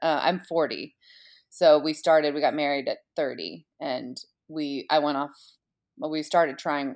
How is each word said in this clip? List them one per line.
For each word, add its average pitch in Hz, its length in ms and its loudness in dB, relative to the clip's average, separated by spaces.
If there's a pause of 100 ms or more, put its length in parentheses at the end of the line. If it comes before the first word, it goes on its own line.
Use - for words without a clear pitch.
uh, 156 220 0
I'm 175 180 0
forty. 147 540 -4 (540)
So 156 300 6
we 156 140 -2
started, 151 420 4
we 151 60 -4
got 139 140 2
married 143 340 -2
at 110 100 -4 (160)
thirty, 127 520 -6 (140)
and 147 360 -8 (320)
we, 143 420 -6
I 156 80 4
went 147 180 0
off, 143 140 -4 (640)
well, 151 140 -8
we 156 120 -4
started 151 360 2
trying 143 360 -4